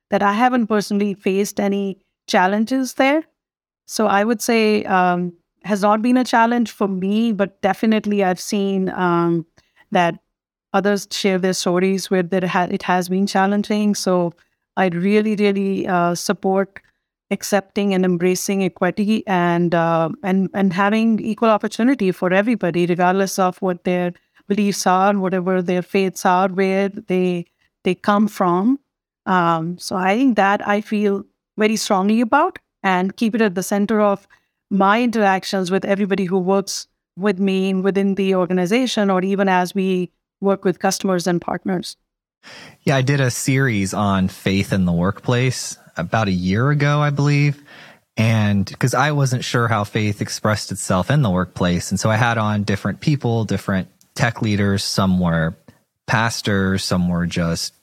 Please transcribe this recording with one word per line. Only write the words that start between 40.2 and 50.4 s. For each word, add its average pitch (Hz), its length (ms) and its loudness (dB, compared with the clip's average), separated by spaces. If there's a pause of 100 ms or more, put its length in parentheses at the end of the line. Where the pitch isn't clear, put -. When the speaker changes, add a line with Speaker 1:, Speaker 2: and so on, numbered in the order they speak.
Speaker 1:
work 196 220 0
with 185 140 0
customers 190 480 -2
and 175 160 0
partners. - 560 -6 (880)
Speaker 2:
Yeah, 147 140 2
I 135 40 2
did 139 180 2
a 127 120 2
series 120 640 0
on 98 320 2
faith 98 440 -2
in 95 140 2
the 87 80 2
workplace, 120 840 -2 (180)
about 104 300 -2
a 98 40 0
year 92 380 0
ago, 147 320 0
I 147 80 0
believe. 143 520 0 (560)
And 107 640 2
'cause 127 140 0
I 139 180 2
wasn't 127 320 0
sure 120 240 0
how 110 160 0
faith 107 380 -2
expressed - 500 -4